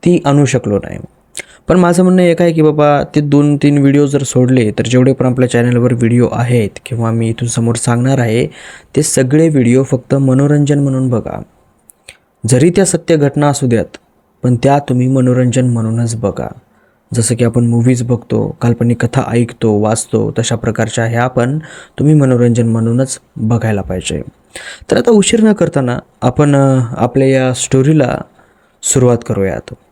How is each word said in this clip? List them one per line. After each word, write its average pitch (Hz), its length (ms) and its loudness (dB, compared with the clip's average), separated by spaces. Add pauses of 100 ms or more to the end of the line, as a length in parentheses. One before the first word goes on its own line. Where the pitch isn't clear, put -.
ती 170 200 2
आणू 143 200 2
शकलो 120 320 -2
नाही. - 220 -8 (680)
पण 180 100 4
माझं 175 240 4
म्हणणं 180 200 4
एक 170 200 2
आहे 170 100 2
की 160 100 0
बाबा, 147 400 2 (120)
ते 151 60 2
दोन 147 360 2
तीन 147 220 2
व्हिडिओ 139 280 2
जर 135 160 -2
सोडले, 127 480 0
तर - 160 -4
जेवढे 127 260 2
पण 131 140 -2
आपल्या 127 240 0
चॅनलवर 120 420 0
व्हिडिओ 120 400 2
आहेत 120 380 0 (160)
किंवा 113 240 -4
मी 113 180 -2
इथून 117 200 -4
समोर 117 260 -2
सांगणार 120 440 0
आहे, 120 280 0 (500)
ते 143 60 0
सगळे 147 460 2
व्हिडिओ 131 340 2
फक्त 127 320 -4
मनोरंजन 139 640 2
म्हणून 131 300 -2
बघा. 110 320 -4 (1040)
जरी 127 240 4
त्या 196 140 2
सत्य 170 320 0
घटना 147 320 2
असू 139 180 -2
द्यात, 117 300 -2 (460)
पण 123 140 2
त्या 139 220 2
तुम्ही 127 280 -2
मनोरंजन 127 600 0
म्हणूनच 113 480 -2
बघा. 98 320 -6 (680)
जसं 117 200 0
की 117 100 -2
आपण 117 220 0
मूव्हीज 120 360 0
बघतो, 113 600 -4
काल्पनिक 120 420 0
कथा 123 180 -2 (100)
ऐकतो, 117 460 0
वाचतो, 107 600 -2
तशा 120 180 -2
प्रकारच्या 113 480 -4
ह्या 117 240 -2
पण 127 300 -2 (400)
तुम्ही 151 160 2
मनोरंजन 120 540 2
म्हणूनच 117 500 -2 (180)
बघायला 110 460 -2
पाहिजे. 87 400 -6 (680)
तर - 60 2
आता 233 140 0
उशीर 220 320 2
न 214 100 4
करताना 143 460 -2 (240)
आपण, 143 340 2
अ, 135 240 2 (160)
आपल्या 135 320 0
या 131 260 0
स्टोरीला 135 640 0 (640)
सुरुवात 123 360 2 (100)
करूयात. 95 460 -4 (180)